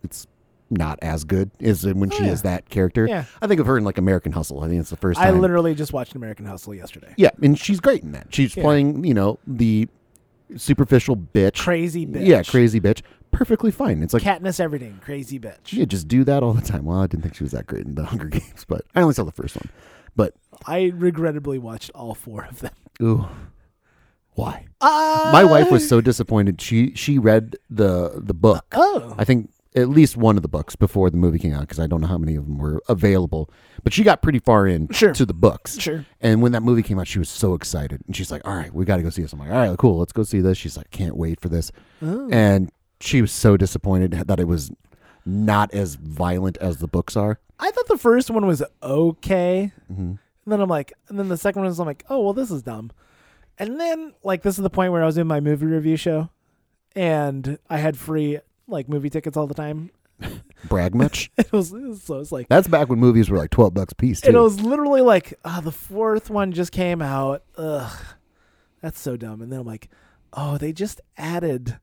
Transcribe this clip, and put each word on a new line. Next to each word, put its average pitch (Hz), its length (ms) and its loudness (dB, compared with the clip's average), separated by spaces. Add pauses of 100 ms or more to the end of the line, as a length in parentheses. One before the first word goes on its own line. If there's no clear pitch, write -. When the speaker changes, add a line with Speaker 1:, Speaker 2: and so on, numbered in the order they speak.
Speaker 1:
it's - 240 -14 (420)
not 80 340 -4
as 78 200 -6
good 95 280 -2 (100)
as 92 240 0
when 98 260 0
Speaker 2:
Oh, 101 60 -6
Speaker 1:
she 101 80 0
Speaker 2:
yeah. 98 60 2
Speaker 1:
is - 100 -4
that 90 280 -6
character. 101 380 0
Speaker 2:
Yeah. 175 180 -4 (160)
Speaker 1:
I 214 60 -4
think 190 120 2
of 117 80 0
her 131 100 2
in, 107 60 -2
like, 98 140 -4
American 92 340 0
Hustle. 76 320 -6
I 80 40 -4
think 85 140 0
it's - 80 -8
the 82 60 -10
first 90 240 -2
Speaker 2:
I 185 120 4
Speaker 1:
time. 180 100 4
Speaker 2:
literally 175 340 2
just 151 180 -8
watched 131 220 -10
American 110 300 -14
Hustle 101 300 -16
yesterday. - 400 -20
Speaker 1:
Yeah, 190 140 6 (120)
and 147 160 6
she's 196 220 -2
great - 240 2
in 76 100 -12
that. - 180 -16
She's 135 240 0
Speaker 2:
Yeah. - 80 -4
Speaker 1:
playing, 147 420 2
you 143 80 2
know, 101 340 2
the 113 400 0 (680)
superficial 131 580 2
bitch. 98 440 0
Speaker 2:
Crazy 170 460 -2
bitch. 143 200 -6
Speaker 1:
Yeah, 135 180 8
crazy 117 380 4
bitch. 104 200 2 (300)
Perfectly 226 400 2
fine. - 320 -2
It's - 100 -2
like 117 100 2
Speaker 2:
Katniss 185 400 -2
Everdeen, 123 380 -8
crazy 139 380 -12
bitch. - 320 -16
Speaker 1:
Yeah, 196 140 0
just 92 220 -4
do 127 180 4
that 139 180 2
all 117 100 2
the 113 80 2
time. 71 240 -4
Well, 87 160 0
I 95 60 2
didn't 82 160 -4
think 85 120 -8
she - 80 -8
was 69 100 -6
that 60 120 -8
great - 200 -10
in 71 100 -10
The 76 100 -4
Hunger 85 220 -6
<laughs> - 20 -10
Games, - 380 -8
but - 160 -6 (120)
I 180 60 4
only 156 140 4
saw 110 80 -4
the 76 80 -6
first - 240 -12
one. - 140 -14 (460)
But 104 200 0 (320)
Speaker 2:
I 180 280 0
regrettably 156 640 -4
watched 117 380 -14
all 127 180 -14
four 110 320 -14
of - 140 -20
them. - 140 -14 (280)
Speaker 1:
Ooh. 107 240 2 (1080)
Why? - 300 -8 (160)
Speaker 2:
Uh, 311 500 2
Speaker 1:
My 202 120 10
wife - 280 8
was 302 160 4
so 117 140 6
disappointed. 107 600 0
She, 117 340 0
she 143 240 0
read 110 360 4 (140)
the, 92 440 0 (100)
the 98 100 -6
book. 85 400 4
Speaker 2:
Oh. 285 440 2
Speaker 1:
I 104 80 0
think 123 260 2 (240)
at 127 140 4
least 147 280 6
one 110 200 4
of 82 60 0
the 78 40 -6
books 73 280 -8
before 95 340 2
the 85 80 0
movie 85 220 4
came 78 140 -2
out, 71 140 -4
'cause - 120 -10
I 80 80 -2
don't 80 140 -2
know 82 60 -2
how 87 120 -2
many 80 160 -2
of 73 100 -6
them 73 140 -6
were 76 300 -4
available. 90 600 0 (340)
But - 100 -2
she 214 100 2
got 196 180 6
pretty 143 180 2
far 107 280 6
in 80 240 0
Speaker 2:
Sure. 196 220 4
Speaker 1:
to 120 120 2
the 90 80 -6
books. 95 460 0
Speaker 2:
Sure. 156 260 -6 (160)
Speaker 1:
And 113 220 4
when 120 80 4
that 113 100 0
movie 117 220 2
came 95 160 -2
out, 90 80 -6
she - 120 -6
was 85 100 -2
so 95 260 0
excited. 71 500 -8
And 92 100 -10
she's 90 160 -8
like, - 160 -12
"All 98 80 -6
right, 80 180 -8
we 90 120 -2
gotta 90 160 0
go 82 80 -2
see 82 140 -6
this." 76 100 -10
I'm 73 60 -14
like, 71 120 -12
"All 110 40 -4 (120)
right, 87 100 -4
cool, 101 200 4
let's 87 160 -2
go 113 100 -2
see 98 180 -2
this." 92 180 2
She's - 180 -12
like, - 140 -18
"Can't 90 260 -6
wait 82 220 -4
for 87 100 -8
this." 82 220 -4 (320)
Speaker 2:
Oh. 226 280 -6
Speaker 1:
And 101 400 4 (280)
she - 220 0
was 104 100 2
so 101 260 4
disappointed 92 540 0
that 87 280 -2
it 90 80 0
was 80 240 -4 (540)
not 104 480 0
as 92 220 -4
violent 87 600 -4
as 87 200 -4
the 85 100 -8
books - 300 -4
are. 107 220 -2 (200)
Speaker 2:
I 392 120 -2
thought 480 160 -4
the 440 100 2
first 240 340 2
one 214 140 0
was 160 160 0 (220)
okay. 180 880 0 (200)
Speaker 1:
Mm-hmm. 95 100 -8
Speaker 2:
And 92 160 -6 (340)
then 208 100 0
I'm 190 80 0
like, 151 240 -4 (160)
and 202 80 -10
then 196 120 -6
the 175 80 -4
second 196 240 -4
one 190 80 -2
was, 175 100 -8
I'm 175 80 -4
like, 143 220 -10
"Oh, 269 120 -2
well, 202 120 -2
this 240 180 -6
is 139 120 -8
dumb." 113 280 -14 (640)
And 233 220 -8
then, 320 340 -6 (100)
like, 190 200 -4
this 196 140 -2
is 196 60 -6
the 185 60 -2
point 185 220 -2
where 170 120 0
I - 20 2
was 160 120 0
in 165 100 0
my 151 120 0
movie 147 280 -2
review 160 280 0
show, 156 340 -4 (680)
and 147 600 -2 (120)
I 160 80 -4
had 151 200 -2
free, 151 420 -4 (280)
like, 143 220 -8
movie 147 220 -4
tickets 156 260 -6
all 151 80 -2
the 143 80 -10
time. 156 380 -10 (280)
<laughs> - 120 -12 (360)
Speaker 1:
Brag 92 280 0
much? - 380 0
Speaker 2:
<laughs> - 40 -2
It - 140 0
was, 185 200 -2
it 226 100 -14
was, 226 200 -14
so 139 180 -10
it's 147 120 -12
like 127 160 -10
Speaker 1:
That's 190 200 6
back 151 220 2
when 117 100 0
movies 113 300 6
were, 98 80 0
like, 78 140 -4
twelve 95 240 4
bucks 95 180 -4
a - 20 -20
piece, - 280 -2
Speaker 2:
And - 120 6
it - 20 6
Speaker 1:
too. 233 60 6
Speaker 2:
was 202 180 2
literally 277 400 2
like, 220 340 2 (100)
"Ah, 165 180 -8
the 156 80 -6
fourth 220 600 -4
one 202 200 -2
just 170 200 -4
came 175 300 -4
out. 135 420 -4 (140)
Ugh, 143 380 -8 (880)
that's - 180 -12
so 127 180 -8
dumb." 110 240 -14
And 117 100 -14
then 131 100 -10
I'm 120 60 -14
like, 110 220 -16 (440)
"Oh, 143 240 -6
they 151 160 -6
just 196 260 -8 (180)
added 156 640 -6